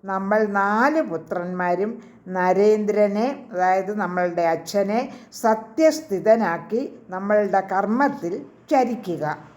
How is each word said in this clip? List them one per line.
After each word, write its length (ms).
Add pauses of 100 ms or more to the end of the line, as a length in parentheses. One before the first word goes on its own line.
നമ്മൾ 380
നാല് 580
പുത്രന്മാരും 1000 (240)
നരേന്ദ്രനെ, 1200
അതായത് 480
നമ്മളുടെ 420
അച്ഛനെ, 720 (200)
സത്യസ്ഥിതനാക്കി 1600 (160)
നമ്മളുടെ 640
കർമ്മത്തിൽ 760 (260)
ചരിക്കുക. 680 (200)